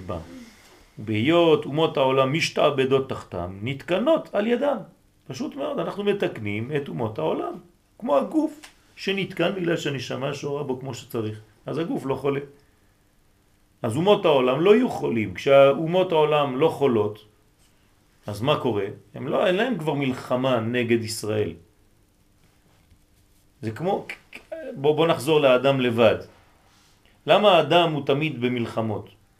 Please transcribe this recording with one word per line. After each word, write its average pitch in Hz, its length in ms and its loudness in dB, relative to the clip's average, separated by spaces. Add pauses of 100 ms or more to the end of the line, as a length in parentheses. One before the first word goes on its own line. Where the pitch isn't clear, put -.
בה. 90 120 -6 (800)
בהיות 147 680 2
אומות 156 320 -2
העולם 131 360 2
משתעבדות 135 760 0
תחתם, 92 540 -8
נתקנות 175 720 -2
על 208 120 0
ידם." 240 320 0 (480)
פשוט 220 300 -10
מאוד, 277 220 -6
אנחנו 175 260 -6
מתקנים 120 720 -4
את 143 120 -4
אומות 113 300 -6
העולם, 165 340 -4 (460)
כמו 277 180 0
הגוף 294 440 -2 (360)
שנתקן 196 580 -4
בגלל 170 220 -2
שהנשמה 135 580 -6
שורה 143 280 -6
בו 127 180 -6
כמו 135 140 -10
שצריך. 107 460 -8 (260)
אז 139 120 -6
הגוף 165 280 -4
לא 135 80 0
חולה. 135 260 -2 (1400)
אז 113 140 -4
אומות 196 280 4
העולם 135 360 4
לא 190 140 8
יהיו 247 140 4
חולים. 110 460 -4
כשאומות 160 760 4
העולם 151 440 2
לא 156 120 4
חולות, 113 560 0 (1000)
אז 104 160 -8
מה 147 180 2
קורה? 101 260 -2 (280)
הם 123 140 -10
לא, 160 180 0
אין 180 100 2
להם 226 220 -2
כבר 156 160 -4
מלחמה 131 680 -2
נגד 117 420 0
ישראל. 104 500 -4 (2000)
זה 110 80 -6
כמו, 165 360 -4 (680)
בוא, 143 220 2
בוא 160 100 2
נחזור 151 340 2
לאדם 131 400 4
לבד. 117 360 4 (1120)
למה 196 260 6
האדם 165 400 4
הוא 143 140 -4
תמיד 143 340 0
במלחמות? 113 720 -4 (300)